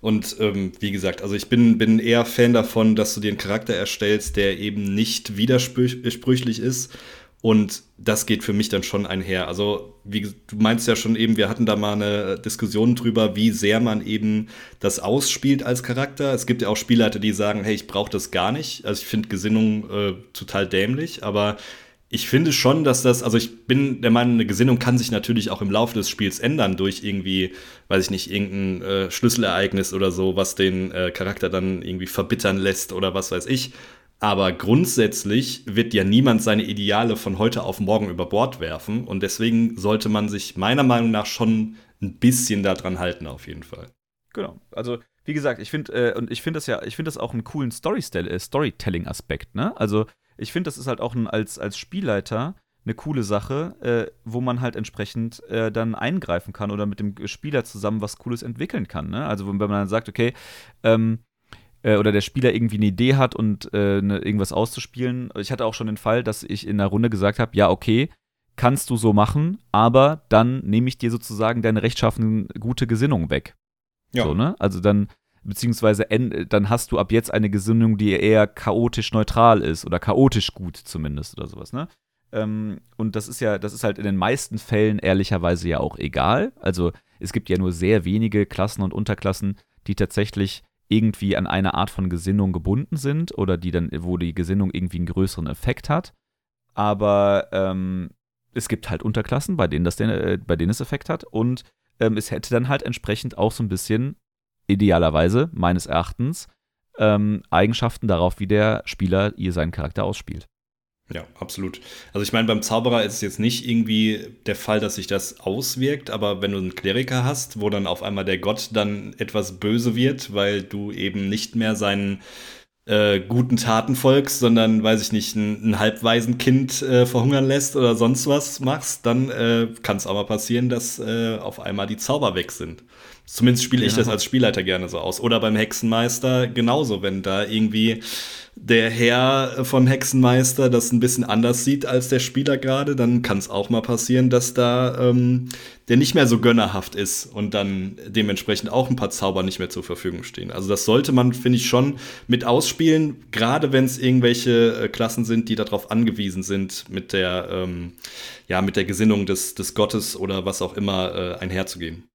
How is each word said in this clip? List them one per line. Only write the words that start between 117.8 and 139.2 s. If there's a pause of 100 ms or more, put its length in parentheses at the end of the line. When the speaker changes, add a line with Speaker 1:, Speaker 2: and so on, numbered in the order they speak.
Speaker 1:
auf
einmal
der
Gott
dann
etwas
böse
wird,
weil
du
eben
nicht
mehr
seinen, (640)
äh,
guten
Taten
folgst,
sondern,
weiß
ich
nicht,
ein,
ein
Halbwaisenkind,
äh,
verhungern
lässt
oder
sonst
was
machst,
dann,
äh, (160)
kann's
auch
mal
passieren,
dass,
äh,
auf
einmal
die
Zauber
weg
sind. (420)
Zumindest
spiele
ich
Speaker 2:
Genau.
Speaker 1:
das
als
Spielleiter
gerne
so
aus.
Oder
beim
Hexenmeister
genauso,
wenn
da
irgendwie (560)
der
Herr